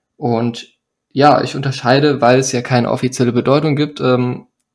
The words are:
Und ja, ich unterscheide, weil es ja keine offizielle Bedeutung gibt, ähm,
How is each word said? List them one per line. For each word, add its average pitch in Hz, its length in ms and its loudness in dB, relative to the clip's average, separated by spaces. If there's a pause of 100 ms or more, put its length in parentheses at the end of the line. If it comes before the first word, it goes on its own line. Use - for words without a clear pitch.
(160)
Und 117 560 -4 (400)
ja, 139 300 4
ich 123 120 -6
unterscheide, 139 680 0
weil 123 160 6
es 131 140 -2
ja 120 100 -2
keine 120 280 0
offizielle 123 420 -2
Bedeutung 139 440 0
gibt, 147 240 -4
ähm, 127 460 -2 (280)